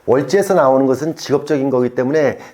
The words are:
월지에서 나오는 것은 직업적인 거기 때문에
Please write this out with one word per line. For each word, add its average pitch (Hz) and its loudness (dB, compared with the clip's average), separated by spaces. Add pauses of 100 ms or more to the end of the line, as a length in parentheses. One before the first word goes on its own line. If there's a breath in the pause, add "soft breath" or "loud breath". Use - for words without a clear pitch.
월지에서 147 0
나오는 135 4
것은 147 -2
직업적인 139 -2
거기 123 -2
때문에 131 -2 (140 loud breath)